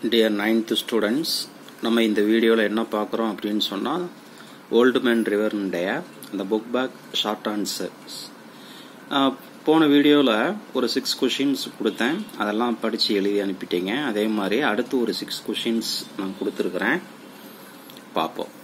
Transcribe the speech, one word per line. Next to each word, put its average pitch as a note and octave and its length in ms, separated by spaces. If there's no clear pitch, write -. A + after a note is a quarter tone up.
Dear A2 260
ninth A2 420
students, A#2 480
நம்ம A#2 200
இந்த G#2+ 260
வீடியோல A2+ 400
என்ன G#2+ 120
பார்க்குறோம் A2 380
அப்படின்னு G#2 360
சொன்னா, G#2+ 260
Old A#2+ 280
Man A#2 160
ரிவர்னுடைய G2+ 560
அந்த G2 200
book A2 220
bag B2+ 240
short G#2+ 320
ஆன்சர்ஸ். - 680
ஆ, C#3 40
போன D#3+ 260
வீடியோல C#3+ 380
ஒரு A#2+ 180
six - 240
questions C#3 440
கொடுத்தேன், A2+ 400
அதெல்லாம் A2 400
படிச்சு - 280
எழுதி G2+ 260
அனுப்பிட்டீங்க. F#2 480
அதே G#2 160
மாதிரி G2 200
அடுத்து A#2+ 320
ஒரு G#2+ 160
six - 260
questions A2+ 460
நான் G2 220
கொடுத்துருக்குறேன், G2 600
பார்ப்போம். - 340